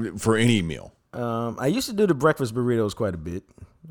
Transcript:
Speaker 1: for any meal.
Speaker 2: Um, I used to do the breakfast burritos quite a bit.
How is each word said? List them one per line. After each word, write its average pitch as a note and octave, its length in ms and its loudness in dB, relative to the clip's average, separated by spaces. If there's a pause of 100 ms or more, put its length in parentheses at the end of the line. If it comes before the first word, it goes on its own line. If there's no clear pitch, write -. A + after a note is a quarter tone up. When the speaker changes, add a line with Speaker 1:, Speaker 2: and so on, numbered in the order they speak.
(180)
Speaker 1:
for A2 180 2
any A2+ 240 6
meal. D2 320 -6 (200)
Speaker 2:
Um, A#2 480 -6
I C3 80 0
used A3+ 200 -2
to A#3+ 60 -8
do G#3 140 4
the E3 60 6
breakfast C#3 400 2
burritos A#2 420 0
quite G2 180 -2
a E2+ 40 -8
bit. E2+ 260 -8 (460)